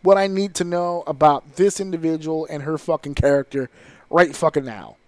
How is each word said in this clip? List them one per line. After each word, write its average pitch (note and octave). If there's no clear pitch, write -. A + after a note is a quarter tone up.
what G3
I G3
need G3
to F3+
know F3
about C#3+
this G3
individual D#3+
and D3
her D#3
fucking D3
character C#3
right E3
fucking D3+
now. G2